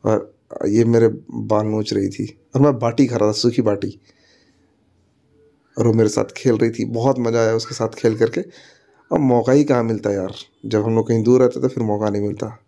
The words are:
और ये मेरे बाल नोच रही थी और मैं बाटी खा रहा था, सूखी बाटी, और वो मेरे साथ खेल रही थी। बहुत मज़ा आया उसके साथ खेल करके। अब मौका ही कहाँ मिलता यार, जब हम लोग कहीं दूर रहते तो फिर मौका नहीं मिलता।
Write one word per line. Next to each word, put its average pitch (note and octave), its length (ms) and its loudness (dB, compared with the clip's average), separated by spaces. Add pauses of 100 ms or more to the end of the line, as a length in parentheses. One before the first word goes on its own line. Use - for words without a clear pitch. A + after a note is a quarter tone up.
और G#2+ 280 0 (340)
ये A2 180 4
मेरे A#2 220 4 (240)
बाल G#2+ 340 -2
नोच G#2+ 280 -4
रही G2 160 -2
थी G#2+ 300 -10 (160)
और C3 60 4
मैं C#3 180 4
बाटी A#2 260 2
खा A#2+ 100 -6
रहा G#2 140 2
था, - 20 0
सूखी A#2 300 0
बाटी, G2+ 380 -2 (1800)
और A#2 100 0
वो A2+ 60 4
मेरे A2 160 2
साथ G#2+ 160 -2
खेल - 320 -2
रही A#2 140 0
थी। A#2 140 -6
बहुत A#2 340 -2
मज़ा A#2 200 -2
आया A2+ 160 2
उसके A2+ 200 -6
साथ A2+ 140 -4
खेल A2+ 280 0
करके। - 240 0
अब - 760 -10
मौका B2+ 320 2
ही D3 120 6
कहाँ C3 200 2
मिलता A2 260 -2
यार, G2 240 -4 (320)
जब A2 180 0
हम A2+ 120 0
लोग A2+ 120 0
कहीं A2+ 160 0
दूर B2 180 6
रहते B2+ 200 2
तो C3+ 60 0
फिर B2+ 160 -4
मौका G#2+ 260 -2
नहीं G#2 120 -2
मिलता। G#2 460 -8